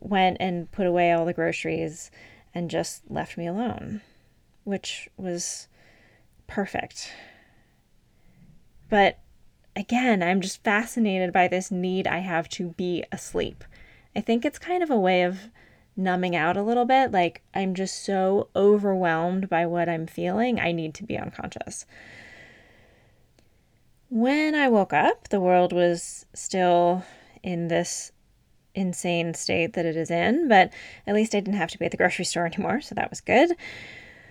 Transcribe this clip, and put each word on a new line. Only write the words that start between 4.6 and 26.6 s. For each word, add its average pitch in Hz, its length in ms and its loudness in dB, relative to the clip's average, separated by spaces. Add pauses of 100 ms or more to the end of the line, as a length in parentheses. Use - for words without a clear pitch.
which - 520 -8
was 175 520 -8 (800)
perfect. - 680 -8 (1800)
But 202 300 4 (560)
again, 233 480 2
I'm 180 180 2
just 190 220 -6
fascinated 202 680 0
by 180 160 6
this 180 220 -2
need 185 360 -2
I 156 120 0
have 185 320 -4
to 175 200 -8
be 180 400 -4
asleep. - 540 -6 (500)
I 208 60 -4
think 233 240 0
it's 294 140 -4
kind 359 240 -2
of 311 80 -2
a 240 80 2
way 185 240 4
of 190 280 -4 (460)
numbing 185 400 0
out 165 200 0
a 202 60 -2
little 240 220 2
bit. 262 260 4
Like, 175 320 0 (120)
I'm 190 200 -2
just 185 300 -6
so 196 500 0
overwhelmed 190 960 2
by 170 180 2
what 170 220 0
I'm 165 180 -4
feeling, 202 540 -2
I 170 120 0
need 160 220 -4
to 202 100 -16
be - 120 -6
unconscious. - 720 -10 (2250)
When 285 440 2
I 285 140 4
woke 202 240 4
up, 220 360 2
the 202 120 0
world 180 320 4
was 175 600 0
still 180 720 2 (380)